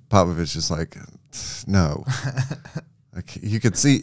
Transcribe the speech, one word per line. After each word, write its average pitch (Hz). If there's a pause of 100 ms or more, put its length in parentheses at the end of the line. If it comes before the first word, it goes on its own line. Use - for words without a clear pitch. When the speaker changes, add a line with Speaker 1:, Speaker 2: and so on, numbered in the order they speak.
(100)
Speaker 1:
Popovich 85
is 78
like, 80 (720)
"No." 87
Speaker 2:
<laughs> 131 (1000)
Speaker 1:
Like, -
you 107
could 107
see, 139